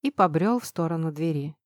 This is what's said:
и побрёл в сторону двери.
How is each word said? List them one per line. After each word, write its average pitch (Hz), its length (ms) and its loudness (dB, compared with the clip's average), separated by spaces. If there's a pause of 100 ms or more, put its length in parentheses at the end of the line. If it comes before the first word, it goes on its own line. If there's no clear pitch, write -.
и 277 80 0
побрёл 185 480 2
в 240 60 -6
сторону 165 480 -2
двери. 151 540 -4